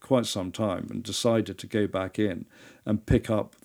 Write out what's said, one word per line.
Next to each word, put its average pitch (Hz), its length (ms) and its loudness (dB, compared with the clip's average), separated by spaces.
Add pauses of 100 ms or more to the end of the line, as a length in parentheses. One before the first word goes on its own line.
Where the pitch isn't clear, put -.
quite 123 240 2
some 92 260 -4
time 101 400 -2
and - 100 -6
decided 104 560 0
to - 100 -12
go 104 200 2
back 95 320 -2
in 101 260 -2 (400)
and 107 200 0
pick 120 240 4
up 104 360 -2